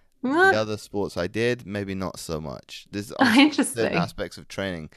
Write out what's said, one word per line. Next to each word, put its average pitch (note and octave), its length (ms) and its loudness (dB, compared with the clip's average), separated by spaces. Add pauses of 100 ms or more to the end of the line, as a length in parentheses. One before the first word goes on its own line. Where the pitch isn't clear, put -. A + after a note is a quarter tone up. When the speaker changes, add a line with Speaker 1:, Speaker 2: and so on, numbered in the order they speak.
(220)
Speaker 1:
What? E4+ 320 4
Speaker 2:
The A2 60 2
other G#2+ 180 -2
sports G2 380 -4
I F2+ 120 0
did, A#2+ 400 0
maybe G2 260 -4
not F#2+ 240 -4
so D#2+ 240 -6
much. - 480 -12
There's G#2 260 -8
Speaker 1:
<laughs> - 40 -2
Speaker 2:
obviously B3+ 240 8
Speaker 1:
Interesting. C#4+ 400 2
Speaker 2:
certain - 140 0
aspects F#2 420 -4
of - 80 -16
training F2+ 500 -4